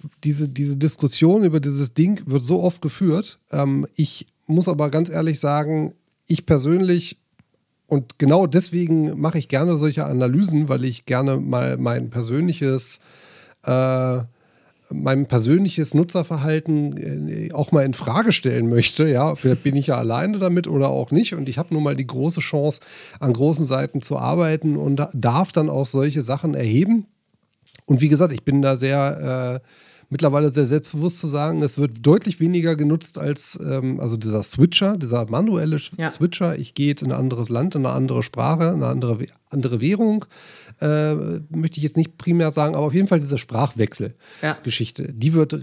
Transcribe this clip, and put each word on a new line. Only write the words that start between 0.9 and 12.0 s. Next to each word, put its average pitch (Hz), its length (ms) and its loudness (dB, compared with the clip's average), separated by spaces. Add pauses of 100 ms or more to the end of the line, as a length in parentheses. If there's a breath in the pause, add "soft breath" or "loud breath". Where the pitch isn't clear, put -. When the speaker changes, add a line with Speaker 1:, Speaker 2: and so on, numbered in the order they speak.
Speaker 1:
über 160 160 2
dieses 139 340 -4
Ding 185 320 2
wird 131 180 0
so 170 200 0
oft 180 180 -2
geführt. 170 580 -2 (120)
Ähm, 143 340 0 (100)
ich - 300 -4 (200)
muss 165 220 2
aber 151 240 0
ganz 160 180 0
ehrlich 160 300 -2
sagen, 151 540 -2 (340)
ich - 180 -2
persönlich, 170 720 2 (720)
und 139 320 -4
genau 156 260 6
deswegen 160 720 0
mache 160 200 -2
ich 143 100 -4
gerne 160 300 2
solche 151 260 0
Analysen, 143 640 2
weil 131 160 0
ich 123 220 -6
gerne 131 320 0
mal 131 400 -2
mein 123 320 -2